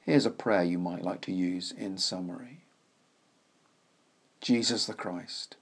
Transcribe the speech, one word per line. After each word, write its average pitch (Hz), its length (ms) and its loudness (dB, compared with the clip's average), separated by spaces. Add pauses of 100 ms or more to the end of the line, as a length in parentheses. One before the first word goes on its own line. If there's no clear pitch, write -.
Here's 147 240 6
a 110 60 2
prayer 101 320 4
you 87 160 2
might 87 240 -4
like 90 180 -4
to - 100 -6
use 90 400 -2
in 95 280 -8
summary. 90 640 -6 (1800)
Jesus - 460 2
the - 80 -6
Christ - 680 -8